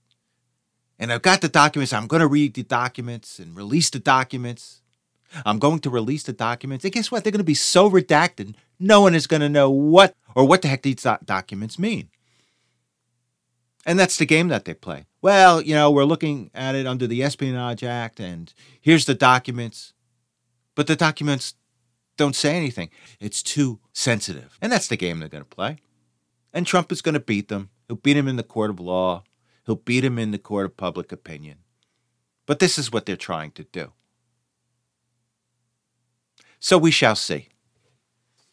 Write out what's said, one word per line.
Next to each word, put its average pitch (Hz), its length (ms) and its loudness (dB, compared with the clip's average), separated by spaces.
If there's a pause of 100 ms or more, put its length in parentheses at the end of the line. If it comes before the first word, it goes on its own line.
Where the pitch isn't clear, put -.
(1000)
And 117 120 -8
I've 117 100 -4
got 185 200 4
the 165 80 -2
documents. 147 440 2
I'm 113 140 -6
gonna 160 200 2
read 143 260 0
the 127 100 -10
documents 120 760 -8
and 82 160 -20
release 110 340 -2
the 135 100 -8
documents. 123 800 -2 (640)
I'm 107 140 -2
going 151 200 2
to 139 100 -6
release 120 340 -4
the 127 100 -10
documents. 120 500 -6
And 196 100 -6
guess 226 180 -4
what? 226 120 -4
They're 214 80 -2
gonna 208 120 -2
be 156 100 0
so 185 360 4
redacted, 156 640 0 (240)
no 202 220 6
one 180 140 6
is 151 120 0
gonna 151 220 2
know 143 200 4
what 156 460 6 (200)
or 131 100 8
what 180 160 6
the 160 60 -2
heck 135 140 0
these 135 200 -4
doc-, 117 240 -2
documents 101 540 -8
mean. 196 300 -6 (1800)
And 170 120 0
that's 185 200 2
the 156 80 0
game 160 240 2
that 117 160 -4
they 85 100 -10
play. 76 300 -14 (160)
"Well, 185 400 6
you 151 120 -4
know, 151 160 4
we're 139 140 4
looking 147 500 -2
at 131 220 -6
it 135 100 -4
under 127 220 -4
the 120 160 -4
Espionage 127 600 -6
Act, 120 360 -8
and 87 340 -14 (260)
here's 156 260 4
the 135 100 0
documents." 123 800 0 (840)
But 147 120 -2
the 160 80 0
documents 147 600 -2 (600)
don't 143 200 0
say 151 200 -2
anything. 120 360 -8 (280)
It's 104 220 -10
too 135 380 -4 (120)
sensitive. 101 720 -6
And 226 100 -6
that's 214 160 -2
the 120 100 -6
game 87 220 -6
they're 78 100 -12
gonna 73 160 -18
play. 127 320 -10 (760)
And 175 140 -6
Trump 175 240 0
is 175 100 -8
gonna 151 180 -2
beat 101 280 -4
them. 98 220 -10 (180)
He'll 117 100 -10
beat 143 200 2
him 139 100 0
in 131 80 -4
the 117 80 -8
court 107 260 -4
of 92 100 -10
law. 90 440 -4 (420)
He'll 113 100 -4
beat 123 280 -2
him 123 160 -4
in 110 120 -4
the 104 60 -6
court 101 280 -6
of 90 120 -14
public 87 340 -10
opinion. 76 480 -20 (840)
But 143 140 -4
this - 180 0
is 123 140 -8
what 110 140 -6
they're 95 100 -6
trying 78 360 -10
to 80 120 -20
do. 78 300 -16 (2750)
So - 180 2
we 160 140 4
shall 117 240 2
see. - 340 -8 (1040)